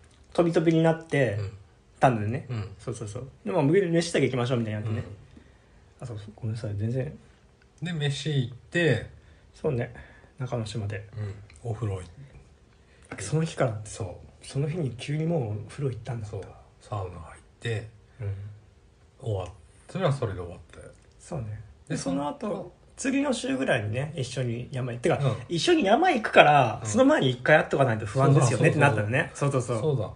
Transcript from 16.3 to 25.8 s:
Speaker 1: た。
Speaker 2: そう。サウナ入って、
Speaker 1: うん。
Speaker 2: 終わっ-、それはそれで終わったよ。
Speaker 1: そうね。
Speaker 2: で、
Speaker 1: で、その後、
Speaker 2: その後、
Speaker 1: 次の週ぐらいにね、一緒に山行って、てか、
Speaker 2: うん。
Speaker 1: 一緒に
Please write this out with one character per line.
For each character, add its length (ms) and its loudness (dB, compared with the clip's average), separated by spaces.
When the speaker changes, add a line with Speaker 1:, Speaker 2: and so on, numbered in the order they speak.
Speaker 1:
た。 60 -10
Speaker 2:
そ 60 -10
う。 20 -12
サ 160 -10
ウ 140 -6
ナ 100 -16
入 180 -18
っ 40 -20
て、 280 -6
Speaker 1:
う 40 -8
ん。 100 -4
Speaker 2:
終 140 -4
わ 100 -4
っ-、 40 -10
そ 100 -10
れ 60 -2
は 80 4
そ 140 -2
れ 80 -6
で 60 -8
終 100 -10
わ 60 -14
っ 40 -18
た 100 -20
よ。 60 -18
Speaker 1:
そ 180 -12
う 40 -6
ね。 200 -10
Speaker 2:
で、 60 -4
Speaker 1:
で、 20 -4
そ 160 -4
の 160 -2
後、 120 -8
Speaker 2:
そ 120 -6
の 80 -6
後、 140 -14
Speaker 1:
次 260 -2
の 100 0
週 240 -2
ぐ 80 -2
ら 140 2
い 60 -2
に 80 -4
ね、 240 -4
一 80 -4
緒 180 -6
に 280 -4
山 220 -6
行 60 -10
っ 20 -12
て、 80 0
て 80 2
か、 80 -2
Speaker 2:
う 40 2
ん。 80 0
Speaker 1:
一 120 -2
緒 140 4
に 100 4